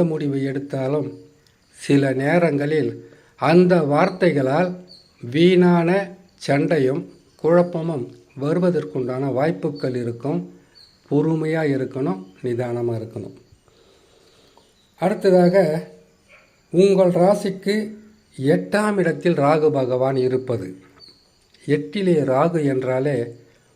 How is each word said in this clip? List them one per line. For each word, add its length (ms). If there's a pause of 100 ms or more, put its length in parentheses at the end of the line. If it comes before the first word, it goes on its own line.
(120)
முடிவு 260 (120)
எடுத்தாலும், 580 (800)
சில 260 (120)
நேரங்களில் 680 (580)
அந்த 240 (200)
வார்த்தைகளால் 800 (640)
வீணான 540 (580)
சண்டையும் 540 (400)
குழப்பமும் 640 (360)
வருவதற்குண்டான 800 (140)
வாய்ப்புகள் 640
இருக்கும். 380 (680)
பொறுமையா 540 (120)
இருக்கணும், 460 (240)
நிதானமா 540
இருக்கணும். 360 (1700)
அடுத்ததாக, 540 (1160)
உங்கள் 460
ராசிக்கு 560 (800)
எட்டாம் 460
இடத்தில் 420
ராகு 340
பகவான் 400 (100)
இருப்பது. 400 (1080)
எட்டிலே 420 (140)
ராகு 300 (120)
என்றாலே, 440 (580)